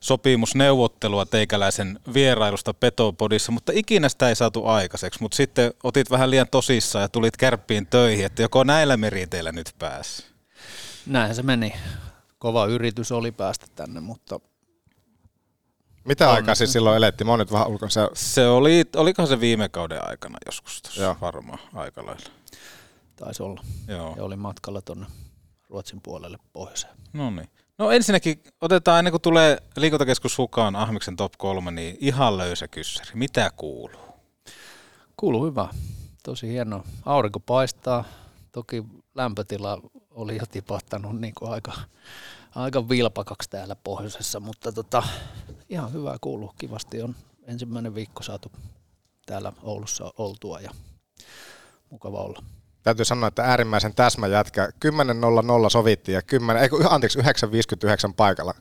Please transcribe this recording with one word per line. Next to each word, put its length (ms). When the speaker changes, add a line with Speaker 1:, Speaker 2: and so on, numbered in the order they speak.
Speaker 1:
sopimusneuvottelua 1300
teikäläisen 760
vierailusta 600
Petopodissa, 760
mutta 220
ikinä 340
sitä 200
ei 80
saatu 300
aikaiseksi, 560
mut 100
sitten 400
otit 280
vähän 200
liian 200
tosissaan 520
ja 60
tulit 280
Kärppiin 500
töihin, 400
että 160
joko 220
näillä 320
meriteillä 560
nyt 260
pääsi? 460
Speaker 2:
Näinhän 300
se 60
meni. 300
Kova 280
yritys 460
oli 200
päästä 420
tänne, 260
mutta 400
Speaker 3:
Mitä 240
Speaker 2:
on 60
Speaker 3:
aikaa 200
siis 180
silloin 240
elettiin? 300
Mä 60
oon 60
nyt 140
vähän 160
ulkona. 220
Se 100
Speaker 1:
Se 340
oli, 360
olikohan 320
se 120
viime 280
kauden 400
aikana 380
joskus 360
tossa 200
Speaker 3:
Joo. 180
Speaker 1:
varmaan 380
aika 320
lailla? 160
Speaker 2:
Taisi 260
olla. 200
Speaker 1:
Joo. 280
Speaker 2:
Ja 80
oli 120
matkalla 460
tonne 240
Ruotsin 300
puolelle 380
pohjoiseen. 400
Speaker 1:
No 180
niin. 180
No 120
ensinnäkin 520
otetaan, 380
ennen 140
kuin 100
tulee 360
liikuntakeskus 640
Hukaan 380
Ahmiksen 400
top 220
kolme, 320
niin 300
ihan 360
löysä 320
kyssäri. 460
Mitä 420
kuuluu? 440
Speaker 2:
Kuuluu 300
hyvä. 220
Tosi 260
hienoa. 360
Aurinko 360
paistaa. 640
Toki 320
lämpötila 640
oli 260
jo 100
tipahtanut 760
niinku 300
aika, 220
aika 340
vilpakaksi 600
täällä 260
pohjoisessa, 640
mutta 320
tota, 300
ihan 240
hyvää 280
kuuluu. 380
Kivasti 440
on 140
ensimmäinen 480
viikko 280
saatu 300
täällä 260
Oulussa 560
oltua 420
ja 100
mukava 280
olla. 240
Speaker 3:
Täytyy 220
sanoa, 240
että 160
äärimmäisen 500
täsmäjätkä. 760
Kymmenen 400
nolla 220
nolla 280
sovittiin 440
ja 80
kymmenen, 400
ei 60
kun, 220
anteeksi, 280
yhdeksän 340
viiskyt 320
yhdeksän 300
paikalla. 460